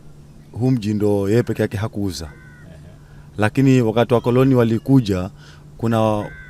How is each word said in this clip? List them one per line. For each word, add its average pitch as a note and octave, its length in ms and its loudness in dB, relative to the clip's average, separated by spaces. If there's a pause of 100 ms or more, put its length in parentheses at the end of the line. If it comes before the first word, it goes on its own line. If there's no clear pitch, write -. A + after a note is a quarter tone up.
(520)
huu B2 180 -2
mji G#2+ 240 -2
ndo G2+ 340 0
yeye A#2 140 2
peke A2 200 -4
yake G#2+ 140 -4
hakuuza. F#2+ 540 -8 (1080)
Lakini C3 440 2
wakati A2+ 320 0
wa A2+ 60 2
koloni B2+ 340 2
walikuja, A2+ 760 0 (480)
kuna, A2 520 -2 (200)